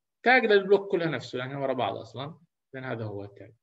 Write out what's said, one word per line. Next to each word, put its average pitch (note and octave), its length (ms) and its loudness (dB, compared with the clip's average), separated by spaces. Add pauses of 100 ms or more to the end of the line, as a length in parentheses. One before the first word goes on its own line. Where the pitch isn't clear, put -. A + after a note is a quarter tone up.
(240)
تاج B3+ 220 6
للبلوك G3 460 4
كلها E3+ 160 0
نفسه، C3 300 -6
لأنه C3+ 240 -6
ورا C3 120 -2
بعض A2 240 -2
أصلًا. C3 420 -12 (360)
إذا C3 160 -8
هذا A2+ 140 -6
هو G2+ 180 -8
التاج. G2+ 400 -18